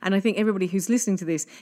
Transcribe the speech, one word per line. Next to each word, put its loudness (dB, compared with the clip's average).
And 0
I 2
think 0
everybody 0
who's -2
listening 2
to -8
this -2